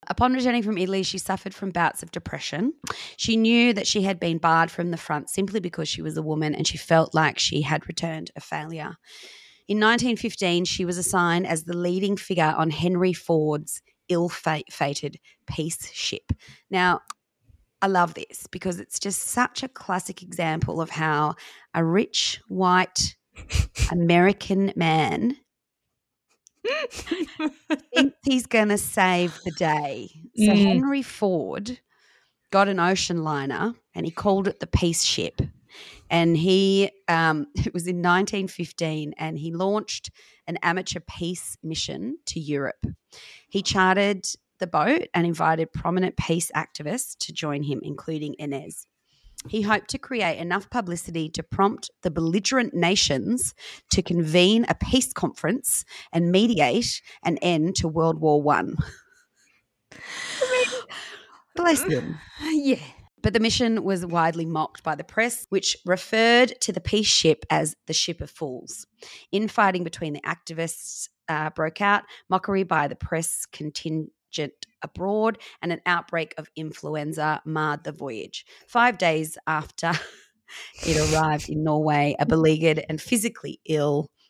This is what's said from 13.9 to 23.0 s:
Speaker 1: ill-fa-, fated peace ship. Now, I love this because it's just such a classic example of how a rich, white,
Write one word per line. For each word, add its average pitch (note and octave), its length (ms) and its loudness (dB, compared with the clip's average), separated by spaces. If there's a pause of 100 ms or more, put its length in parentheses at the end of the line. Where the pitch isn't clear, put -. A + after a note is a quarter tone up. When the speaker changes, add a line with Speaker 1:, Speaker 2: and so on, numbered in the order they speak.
Speaker 1:
ill-fa-, E3+ 640 0
fated C#3+ 480 -4 (280)
peace - 460 -6
ship. - 400 -6 (380)
Now, F3+ 300 2 (800)
I G3 40 4
love F3 280 2
this - 360 -14
because F3+ 300 -6
it's - 180 -10
just - 240 -4
such - 400 -2
a C4 60 -8
classic - 540 -8
example E3 580 -4
of E3 100 -4
how D#3 440 0 (400)
a E3 100 2
rich, - 640 0
white, F#3 680 2 (200)